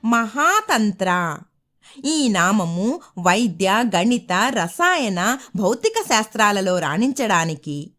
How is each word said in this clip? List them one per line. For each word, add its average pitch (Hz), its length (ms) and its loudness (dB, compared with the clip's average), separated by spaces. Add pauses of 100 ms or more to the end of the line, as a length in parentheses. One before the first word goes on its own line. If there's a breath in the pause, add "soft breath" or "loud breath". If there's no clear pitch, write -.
మహాతంత్ర. 220 1400 0 (680 loud breath)
ఈ 294 240 2
నామము 190 720 0 (180 loud breath)
వైద్య, 185 680 0
గణిత, 190 460 0 (200)
రసాయన, 233 880 -2 (160 loud breath)
భౌతిక 233 480 0
శాస్త్రాలలో 208 760 0
రాణించడానికి 165 1200 -2